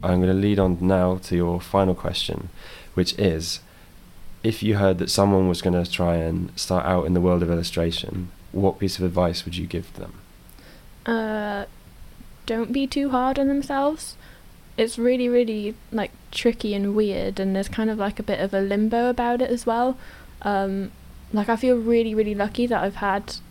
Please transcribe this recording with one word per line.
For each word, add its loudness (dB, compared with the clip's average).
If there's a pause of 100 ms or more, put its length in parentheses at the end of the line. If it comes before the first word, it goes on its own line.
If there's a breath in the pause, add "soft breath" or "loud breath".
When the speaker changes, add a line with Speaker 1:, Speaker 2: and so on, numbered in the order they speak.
Speaker 1:
I'm 2
gonna 4
lead 2
on 4
now 4
to -4
your 2
final 2
question, -6 (440 loud breath)
which 0
is, -2 (840 loud breath)
if -2
you 2
heard 4
that -2
someone 4
was 0
gonna 2
try 0
and -2
start 0
out 2
in 2
the 4
world 4
of 0
illustration, -2 (220)
what 2
piece -2
of 0
advice 0
would -8
you -4
give -6
them? -14 (920 loud breath)
Speaker 2:
Uh, -4 (800)
don't -2
be 0
too -2
hard 0
on 2
themselves. -2 (640 loud breath)
It's 0
really, 2
really, 2 (180)
like, -2 (200)
tricky 0
and 0
weird, 0
and 0
there's -2
kind 0
of, -2
like, -2
a -6
bit -2
of -2
a 2
limbo 2
about 0
it 0
as -2
well. 0 (460 loud breath)
Um, -2 (420)
like, 0
I 4
feel 4
really, 2
really 0
lucky 0
that 2
I've -2
had -2 (160)